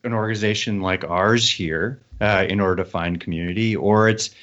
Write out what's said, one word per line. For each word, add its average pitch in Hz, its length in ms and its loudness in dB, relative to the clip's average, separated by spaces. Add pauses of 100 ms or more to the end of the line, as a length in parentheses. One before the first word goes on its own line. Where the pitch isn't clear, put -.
an 117 80 -4
organization 107 680 -2
like 92 220 -2
ours 104 460 2
here, 87 500 -4 (200)
uh, 104 280 2
in 101 120 0
order 92 160 2
to 92 80 -2
find 85 360 -4
community, 90 540 -2
or 107 340 4
it's, 113 220 0 (120)